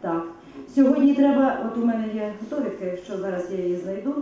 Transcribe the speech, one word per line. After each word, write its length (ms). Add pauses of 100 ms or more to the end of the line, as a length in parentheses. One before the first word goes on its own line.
Так. 220 (520)
Сьогодні 380
треба, 460 (120)
от 120
у 20
мене 200 (100)
є 180 (160)
довідка, 360
якщо 320
зараз 300 (100)
я 60
її 120
знайду. 460